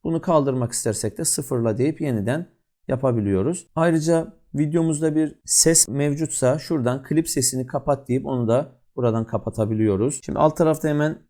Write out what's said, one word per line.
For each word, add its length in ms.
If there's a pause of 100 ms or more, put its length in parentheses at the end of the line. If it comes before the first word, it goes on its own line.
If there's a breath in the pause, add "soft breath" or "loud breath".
Bunu 160
kaldırmak 520
istersek 460
de 60
sıfırla 540
deyip 220
yeniden 480 (400)
yapabiliyoruz. 840
Ayrıca 580 (220)
videomuzda 640
bir 280
ses 440
mevcutsa 720
şuradan 440
klip 260
sesini 380
kapat 420
deyip 180
onu 220
da 240 (240)
buradan 300
kapatabiliyoruz. 1000
Şimdi 140
alt 180
tarafta 320
hemen 300 (120)